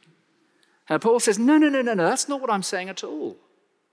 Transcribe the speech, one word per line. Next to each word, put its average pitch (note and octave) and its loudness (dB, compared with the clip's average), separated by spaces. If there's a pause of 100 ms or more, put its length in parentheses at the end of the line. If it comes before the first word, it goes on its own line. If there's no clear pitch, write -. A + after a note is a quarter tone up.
(880)
And D#3 -2
Paul A#3 2
says, G#3 0
"No, C4+ 4
no, D4+ 6
no, C#4 0
no, A#3+ 0
no, F3 2
that's B3 -2
not C#4 -6
what B3+ -4
I'm G3+ -2
saying F#3 -6
at F#3+ -12
all. G3+ -10 (560)